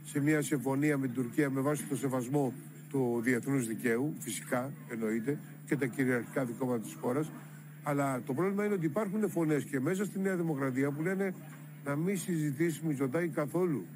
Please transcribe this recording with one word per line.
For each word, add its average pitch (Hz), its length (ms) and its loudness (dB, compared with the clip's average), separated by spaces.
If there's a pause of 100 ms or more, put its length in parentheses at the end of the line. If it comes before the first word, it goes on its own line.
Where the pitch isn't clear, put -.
σε - 180 -2
μια 151 200 4
συμφωνία 139 560 2
με 135 80 0
την 120 100 -2
Τουρκία 131 340 2
με 135 120 0
βάση 147 220 2
το 143 120 -2
σεβασμό 131 580 0 (360)
του 120 340 2
διεθνούς 123 440 2
δικαίου, 117 520 2
φυσικά, 123 520 -2 (180)
εννοείται, 113 500 0 (260)
και 156 100 0
τα 135 100 0
κυριαρχικά 127 600 0
δικαιώματα 120 380 -2
της - 180 -10
χώρας. 135 300 0 (520)
Αλλά 139 420 0
το 135 80 -2
πρόβλημα 196 320 2
είναι 208 80 2
ότι 170 120 0
υπάρχουν 202 440 0
φωνές 156 340 2
και 139 160 -2
μέσα 190 260 0
στη 190 140 -6
Νέα 190 160 2
Δημοκρατία 139 560 2
που 143 100 -2
λένε 190 320 0 (500)
να 143 120 -2
μην 180 220 2
συζητήσει 156 720 0
Μητσοτάκη 143 460 2
καθόλου. 151 520 0 (100)